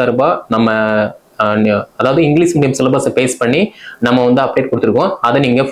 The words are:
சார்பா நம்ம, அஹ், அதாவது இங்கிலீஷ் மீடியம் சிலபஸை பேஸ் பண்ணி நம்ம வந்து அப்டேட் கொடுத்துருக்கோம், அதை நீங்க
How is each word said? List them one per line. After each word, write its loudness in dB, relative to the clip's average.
சார்பா 0
நம்ம, 2
அஹ், 0
அதாவது 2
இங்கிலீஷ் 2
மீடியம் 0
சிலபஸை 0
பேஸ் -2
பண்ணி 0
நம்ம 2
வந்து 2
அப்டேட் -2
கொடுத்துருக்கோம், 0
அதை 0
நீங்க 0